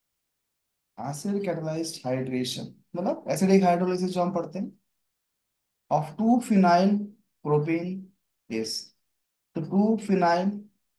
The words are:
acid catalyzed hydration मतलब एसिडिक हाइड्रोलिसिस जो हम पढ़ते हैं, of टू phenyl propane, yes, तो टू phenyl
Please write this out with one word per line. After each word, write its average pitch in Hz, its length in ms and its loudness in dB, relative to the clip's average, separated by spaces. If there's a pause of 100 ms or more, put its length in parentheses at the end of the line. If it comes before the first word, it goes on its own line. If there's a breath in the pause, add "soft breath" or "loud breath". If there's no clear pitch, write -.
(1000)
acid 196 480 -6
catalyzed 156 580 -6
hydration 127 600 -4 (300)
मतलब 220 360 -4
एसिडिक 190 320 4
हाइड्रोलिसिस 180 460 2
जो 180 120 -2
हम 175 120 -2
पढ़ते 175 240 -6
हैं, 214 140 -8 (1160)
of 147 280 -2
टू 226 300 4
phenyl 190 480 4 (480)
propane, 165 480 0 (580)
yes, 113 280 -6 (800)
तो 160 40 -4 (100)
टू 214 260 2 (100)
phenyl 180 440 2 (480)